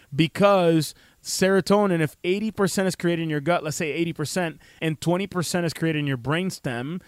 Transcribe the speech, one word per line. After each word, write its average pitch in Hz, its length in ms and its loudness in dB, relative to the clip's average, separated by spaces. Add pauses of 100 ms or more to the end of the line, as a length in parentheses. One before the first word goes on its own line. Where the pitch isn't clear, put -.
(160)
because 165 800 4 (260)
serotonin, 190 800 2
if 156 240 -2
eighty 202 280 0
percent 190 360 0
is 170 80 -2
created 170 260 -2
in 165 80 -4
your 151 120 -2
gut, 165 200 0
let's 151 140 -6
say 160 160 -4
eighty 165 220 -2
percent, 160 460 -4 (220)
and 160 200 -4
twenty 180 260 0
percent 175 380 -2
is 160 80 -2
created 160 260 -2
in 147 80 -2
your 135 100 -2
brainstem, 147 920 -4